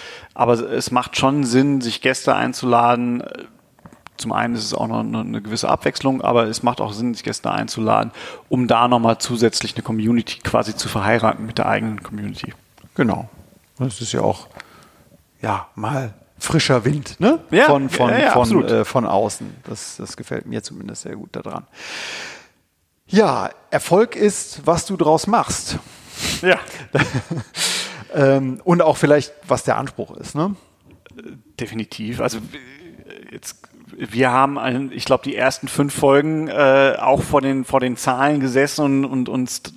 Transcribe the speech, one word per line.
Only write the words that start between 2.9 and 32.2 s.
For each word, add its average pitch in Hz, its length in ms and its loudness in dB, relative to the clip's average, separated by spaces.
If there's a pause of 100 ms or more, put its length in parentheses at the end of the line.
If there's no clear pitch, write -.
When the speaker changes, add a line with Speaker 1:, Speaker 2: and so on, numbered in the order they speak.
Speaker 1:
Zum 110 140 -6
einen 117 240 0
ist 110 80 -4
es 107 100 -8
auch 113 140 -2
noch 113 140 -2
eine, 110 180 -4
eine 110 240 -6
gewisse 107 260 -4
Abwechslung, - 540 -2
aber 117 220 4
es 113 180 -6
macht 120 180 0
auch 107 100 -4
Sinn, 117 220 -4
sich - 100 -12
Gäste 110 280 -4
einzuladen, 110 600 0 (380)
um 127 180 2
da 120 200 4
nochmal 113 320 4
zusätzlich 113 560 0
eine 120 80 -6
Community 113 560 0
quasi 110 360 -2
zu - 140 -6
verheiraten 110 560 0
mit 113 140 -6
der - 80 0
eigenen 107 340 -2
Community. 104 500 -10 (440)
Speaker 2:
Genau. 113 340 -2 (480)
Das 127 240 -6
ist 113 100 -8
ja 120 100 -2
auch, 101 260 0 (920)
ja, 98 360 -4
mal 120 400 -6 (240)
frischer 135 440 0
Wind, 143 360 -4
ne? 277 200 4 (120)
Speaker 1:
Ja, 214 140 6
Speaker 2:
Von, 139 240 4
von, 123 200 2
Speaker 1:
ja, - 80 2
ja, 277 140 4
Speaker 2:
von, 123 100 4
Speaker 1:
absolut. 120 300 2
Speaker 2:
äh, 110 140 2
von 123 200 0
außen. 104 500 -2 (100)
Das, - 320 -12
das - 200 -14
gefällt - 300 -10
mir 117 160 -8
zumindest - 400 -14
sehr - 120 -12
gut - 200 -16
daran. - 320 -12 (1400)
Ja, 147 460 2 (180)
Erfolg 190 460 2
ist, 190 500 -2
was 165 220 2
du 190 100 -6
draus 156 300 2
machst. - 500 -2 (640)
Speaker 1:
Ja. 180 160 4 (340)
Speaker 2:
<laughs> 147 60 2 (1160)
Ähm, 135 480 2
und 175 200 4
auch 156 140 4
vielleicht, 147 360 4 (140)
was 127 160 0
der 120 120 0
Anspruch 120 420 -6
ist, - 180 -14
ne? 185 200 -2 (1040)
Speaker 1:
Definitiv. 113 640 -8